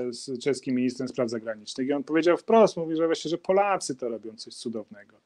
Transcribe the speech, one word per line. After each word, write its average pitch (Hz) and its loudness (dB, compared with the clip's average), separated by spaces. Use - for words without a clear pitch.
e, 117 -6
z 123 -8
czeskim 135 0
ministrem 127 0
spraw 127 -2
zagranicznych 110 -6
i 143 2
on 143 -2
powiedział 160 4
wprost, 226 6
mówi, 165 -4
że 160 0
właśnie, 160 0
że 170 -2
Polacy 190 0
to 123 -6
robią 110 -10
coś - -16
cudownego, 107 -12